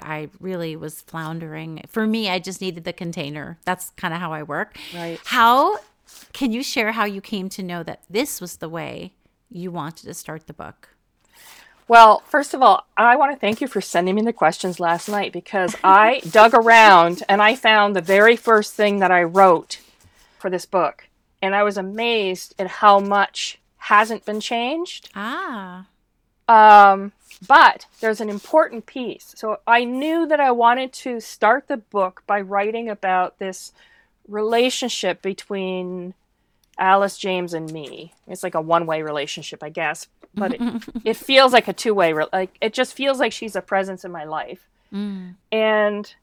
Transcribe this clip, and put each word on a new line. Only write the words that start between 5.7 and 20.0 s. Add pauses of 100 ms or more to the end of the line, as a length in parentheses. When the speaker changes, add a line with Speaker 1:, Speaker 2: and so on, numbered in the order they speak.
Speaker 1:
can
you
share
how
you
came
to
know
that
this
was
the
way (360)
you
wanted
to
start
the
book? (1000)
Speaker 2:
Well,
first
of
all, (120)
I
wanna
thank
you
for
sending
me
the
questions
last
night,
because
I
<laughs>
dug
around
and
I
found
the
very
first
thing
that
I
wrote (600)